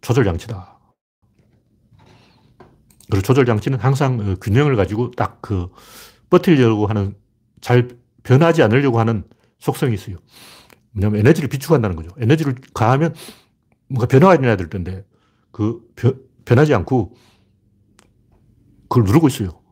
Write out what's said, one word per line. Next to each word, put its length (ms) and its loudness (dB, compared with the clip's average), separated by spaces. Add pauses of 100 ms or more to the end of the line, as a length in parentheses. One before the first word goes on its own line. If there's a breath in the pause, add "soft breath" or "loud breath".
조절 220 0
장치다. 560 -8 (2250 soft breath)
그리고 140 -2
조절 220 2
장치는 340 -2
항상, 400 -2
어, 200 -4
균형을 360 0
가지고 360 -4
딱 300 -8
그 280 -6 (600 loud breath)
버티려고 580 2
하는, 280 -4 (460)
잘 260 2 (360)
변하지 400 4
않으려고 360 2
하는 240 -2 (360)
속성이 340 -4
있어요. 240 -12 (760 loud breath)
왜냐하면 280 -2
에너지를 280 4
비축한다는 460 -2
거죠. 140 -14 (100)
에너지를 360 0 (180)
가하면 420 0 (720 loud breath)
뭔가 200 -4
변화가 280 6
일어나야 220 0
될 120 -8
텐데 360 -10 (520)
그 240 -4 (140)
변-, 260 -2 (240)
변하지 300 4
않고 400 -4 (1700 soft breath)
그걸 180 2
누르고 220 4
있어요. 320 -4 (120)